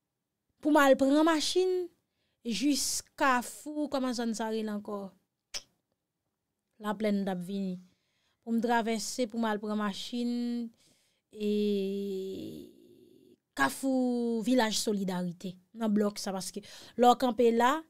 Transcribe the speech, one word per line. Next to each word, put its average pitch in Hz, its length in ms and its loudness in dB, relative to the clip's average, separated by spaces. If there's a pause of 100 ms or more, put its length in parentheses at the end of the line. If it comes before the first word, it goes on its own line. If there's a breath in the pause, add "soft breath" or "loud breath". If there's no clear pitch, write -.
(600)
Pour 302 100 0
m'aller 277 240 8
prendre 277 280 4
machine 359 640 2 (560)
jusqu'à 247 960 0
fou 302 480 -8
comment 254 240 -2
zone 233 220 -4
ça 220 140 -4
rele 220 200 -4
encore. 202 460 -8 (1600)
La 208 160 -6
plaine 202 320 0
d'Ab 185 160 -4
vini. 185 400 -6 (600)
Pour 226 100 -4
me 233 80 2
traverser, 226 640 0
pour 226 140 -6
m'aller 220 180 0
prendre 208 180 -6
machine 240 960 -4 (640)
et 202 1400 -4 (840)
Kafou 247 880 0
village 220 380 2
solidarité. 185 800 -4 (160)
Dans 220 160 -4
bloc 208 300 0
ça 202 120 -6
parce 185 200 -8
que 208 80 -12 (380 loud breath)
leur 240 200 8
campé 240 340 4
là 247 380 2